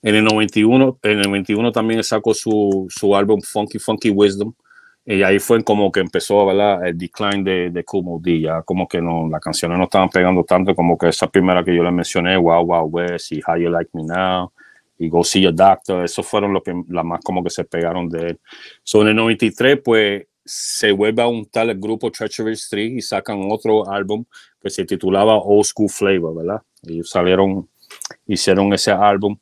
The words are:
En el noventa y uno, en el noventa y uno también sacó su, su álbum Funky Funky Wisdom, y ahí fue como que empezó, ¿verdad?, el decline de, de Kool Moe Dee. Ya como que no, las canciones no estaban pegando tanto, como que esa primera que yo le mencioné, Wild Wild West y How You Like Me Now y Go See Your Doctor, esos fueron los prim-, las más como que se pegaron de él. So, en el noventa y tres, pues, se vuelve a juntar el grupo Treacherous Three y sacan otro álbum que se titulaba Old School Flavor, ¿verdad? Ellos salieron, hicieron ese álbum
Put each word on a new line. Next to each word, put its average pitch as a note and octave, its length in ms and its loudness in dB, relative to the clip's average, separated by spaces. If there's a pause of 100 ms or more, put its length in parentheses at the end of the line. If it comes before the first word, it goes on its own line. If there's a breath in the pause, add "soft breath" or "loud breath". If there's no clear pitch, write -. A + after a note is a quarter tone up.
En G#2+ 120 2
el G#2+ 100 4
noventa A2 360 2
y G#2+ 40 4
uno, C3 380 4
en G#2 160 2
el G2+ 40 0
noventa G2 300 -2
y - 40 0
uno A#2 160 0
también A2+ 320 0
sacó A2 280 0
su, G2+ 560 0
su G2+ 280 0
álbum G2+ 240 2
Funky G#2 380 -8
Funky A2 300 -2
Wisdom, G2+ 440 2 (520 soft breath)
y G2 180 0
ahí G2 160 4
fue A2+ 260 2
como G2+ 260 2
que G2 100 0
empezó, G2+ 460 0
¿verdad?, G2 400 2
el E2+ 120 -4
decline G2+ 440 -4
de, F2+ 280 -2
de F2 140 -8
Kool F#2 200 -4
Moe E2+ 180 -8
Dee. E2 180 0
Ya D#2+ 220 -4
como F#2 260 -4
que F2 120 -4
no, E2 280 -4
las D#2+ 120 -6
canciones E2+ 380 -4
no F#2 60 2
estaban F#2+ 240 2
pegando F2+ 340 2
tanto, F#2 320 2
como E2+ 240 2
que E2+ 100 2
esa E2+ 200 0
primera F2+ 360 2
que F2+ 100 0
yo E2+ 80 2
le F2 80 2
mencioné, F2+ 460 0
Wild E2+ 320 4
Wild E2 240 0
West F2 400 -6
y D2+ 140 -6
How E2+ 100 -2
You E2+ 140 0
Like E2+ 240 -4
Me D#2+ 100 -8
Now F2+ 480 -2 (460 soft breath)
y E2 100 -4
Go E2+ 160 2
See F#2+ 180 2
Your F2 120 4
Doctor, F#2 500 4
esos F2 220 -6
fueron G2+ 260 -2
los F#2 100 -2
prim-, F2 260 -8
las E2+ 160 -4
más E2+ 180 -6
como F#2 200 -4
que E2+ 80 -4
se F2 140 -6
pegaron E2+ 440 -4
de E2 220 -6
él. E2 100 -12 (420 loud breath)
So, G#2+ 200 2
en G#2+ 60 4
el G#2+ 80 2
noventa A2+ 280 0
y G#2+ 60 2
tres, C3+ 340 2
pues, G#2 420 0 (180)
se - 480 -2
vuelve A2 300 0
a A#2+ 40 2
juntar A#2 420 -2
el G2 120 -6
grupo A2 320 -6
Treacherous A2 560 -8
Three A2+ 300 -4
y - 20 -6
sacan G2 500 -6
otro G#2+ 400 0
álbum G2+ 340 -4 (380 loud breath)
que G2 80 -6
se F#2+ 140 -6
titulaba G2 520 2
Old G#2 280 4
School G#2+ 240 -2
Flavor, F2+ 480 -2
¿verdad? F2+ 260 -6 (220)
Ellos E2 260 -10
salieron, F#2 580 2 (580 loud breath)
hicieron G2 460 2
ese G2 200 0
álbum G2+ 500 2